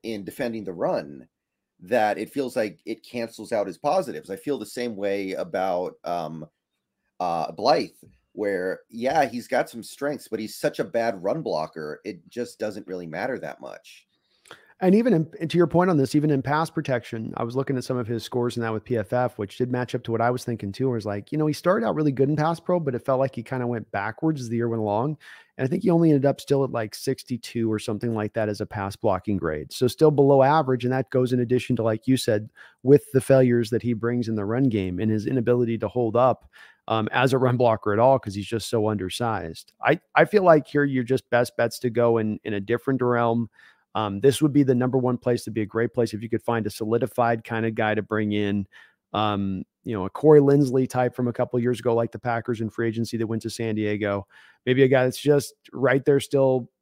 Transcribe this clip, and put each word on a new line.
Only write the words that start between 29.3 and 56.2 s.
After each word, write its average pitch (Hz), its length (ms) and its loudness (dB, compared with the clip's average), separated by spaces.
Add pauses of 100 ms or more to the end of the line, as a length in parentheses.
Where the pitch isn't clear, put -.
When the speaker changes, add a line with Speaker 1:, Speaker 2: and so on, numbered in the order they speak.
Speaker 2:
grade. 78 360 -4
So 127 140 0
still 151 240 4
below 139 320 6
average. 131 400 2
And 127 100 0
that 131 160 -2
goes 127 240 2
in 123 60 2
addition 123 380 0
to, 110 60 -2
like 110 240 0
you 131 80 6
said, 110 320 0 (360)
with 139 300 6
the 131 80 4
failures 120 500 4
that 110 100 0
he 120 120 -2
brings 117 340 -2
in 113 80 -2
the 104 100 -2
run 120 200 0
game 92 340 0
and 110 100 0
his 110 160 0
inability 120 540 0
to 110 80 -4
hold 113 280 -2
up, 120 320 2 (400)
um, 110 240 0
as 123 220 2
a 131 60 2
run 123 180 2
blocker 113 360 2
at 104 60 2
all, 131 200 6
'cause 98 160 -8
he's 101 100 -6
just 110 240 -6
so 107 180 0
undersized. 98 920 -4
I, 139 180 2 (140)
I 156 120 4
feel 196 180 2
like 160 240 6
here 147 160 0
you're 135 200 0
just 123 280 -2
best 120 260 0
bets 117 220 -2
to 123 100 -4
go 117 300 2
in, 107 240 -2
in 107 100 -4
a 101 80 -2
different 120 400 -2
realm. 117 480 2 (460)
Um, 101 240 -4
this 131 240 4
would 147 100 2
be 143 80 6
the 131 140 2
number 127 240 0
one 123 180 0
place 120 280 -2
to 113 60 -10
be 107 100 -4
a 104 40 -2
great 113 260 -2
place 117 220 -2
if 104 80 -10
you 113 80 -10
could 113 140 -4
find 113 240 -2
a - 20 -4
solidified 117 720 -2
kind 113 220 -4
of 113 80 -2
guy 107 220 0
to 107 80 -2
bring 107 280 -2
in, 101 360 -2 (440)
um, 98 520 -2 (220)
you 117 80 -6
know, 95 120 -4
a 95 40 -6
Corey 151 300 6
Linsley 139 480 4
type 123 280 0
from 127 120 0
a 117 60 -2
couple 123 240 -2
of 117 60 0
years 120 160 0
ago, 117 160 0
like 117 160 0
the 107 80 -12
Packers 117 420 -4
in 110 80 -2
free 117 180 -2
agency 113 300 -4
that 110 80 -2
went 113 160 -4
to 113 80 -8
San 113 240 -4
Diego. 104 540 -2 (400)
Maybe 127 160 6
a 131 40 8
guy 127 180 4
that's 131 140 -2
just 143 360 2 (180)
right 127 320 2
there 139 140 6
still 131 500 2 (120)